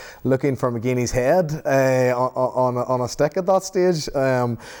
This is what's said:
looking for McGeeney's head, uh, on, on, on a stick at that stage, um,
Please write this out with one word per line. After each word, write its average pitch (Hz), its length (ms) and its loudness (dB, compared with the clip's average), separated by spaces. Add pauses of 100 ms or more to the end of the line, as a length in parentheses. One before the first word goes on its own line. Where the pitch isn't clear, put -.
(220)
looking 131 320 0
for 123 160 -2
McGeeney's 120 400 -2
head, 151 560 0
uh, 131 500 2
on, 127 600 0
on, 123 100 -2
on 127 140 0
a 120 80 -2
stick - 280 -2
at 185 100 -2
that 190 180 2
stage, 180 500 0
um, 127 420 0 (240)